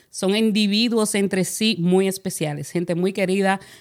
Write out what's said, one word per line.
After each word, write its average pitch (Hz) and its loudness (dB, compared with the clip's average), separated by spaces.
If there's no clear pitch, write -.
Son 196 -2
individuos 214 2
entre 190 0
sí 214 0
muy 185 2
especiales, 151 -6
gente 175 -2
muy 185 -2
querida, 190 0